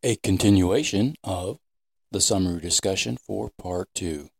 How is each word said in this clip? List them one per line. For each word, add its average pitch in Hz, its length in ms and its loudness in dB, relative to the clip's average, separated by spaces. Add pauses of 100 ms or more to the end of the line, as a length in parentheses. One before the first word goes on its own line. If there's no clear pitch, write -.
A 117 140 2
continuation 101 1080 2
of 95 360 -6 (520)
the 101 80 -4
summary 92 400 0
discussion 95 580 -2
for 104 380 -8
Part 90 380 -6
Two 78 360 -6 (100)